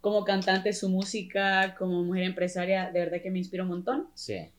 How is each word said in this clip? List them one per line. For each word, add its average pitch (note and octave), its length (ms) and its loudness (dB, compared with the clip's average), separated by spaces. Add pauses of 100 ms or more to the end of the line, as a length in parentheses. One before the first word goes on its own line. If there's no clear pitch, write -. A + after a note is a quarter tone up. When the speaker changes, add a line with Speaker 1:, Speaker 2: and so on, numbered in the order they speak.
Speaker 1:
como G3+ 220 2
cantante, F#3+ 500 2
su F#3+ 160 -2
música, F#3+ 880 0
como F3+ 260 0
mujer F3+ 200 0
empresaria, F3+ 680 0
de F3 80 2
verdad E3+ 220 -2
que F#3 100 -6
me F#3 80 -2
inspira F#3 240 -4
un F#3 60 -2
montón. A#3+ 460 -2
Speaker 2:
Sí. - 220 -8 (220)